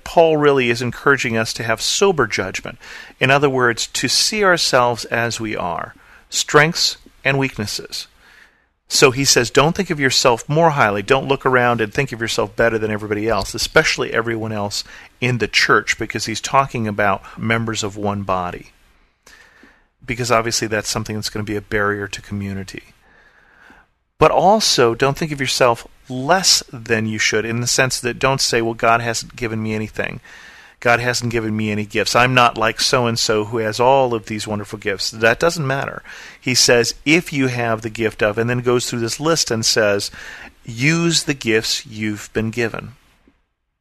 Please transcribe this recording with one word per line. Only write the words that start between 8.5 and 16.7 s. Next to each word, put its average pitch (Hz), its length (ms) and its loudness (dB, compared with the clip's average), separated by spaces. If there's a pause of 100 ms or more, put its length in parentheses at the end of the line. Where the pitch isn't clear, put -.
So - 240 4
he 135 120 -2
says, 123 280 2
"Don't 151 240 4
think 180 160 -4
of 151 80 -6
yourself 127 500 2
more 160 220 4
highly. 107 320 0
Don't 131 240 0
look 135 180 0
around 123 340 4
and 104 140 -2
think 139 180 -2
of 113 80 -10
yourself 107 360 -4
better 113 240 2
than 107 100 -2
everybody 107 400 -2
else, 98 240 -2
especially 127 580 0
everyone 113 400 -2
else 101 320 -6 (380)
in 123 160 0
the 107 100 0
church," - 520 2
because 110 260 -6
he's 113 160 -6
talking 135 460 0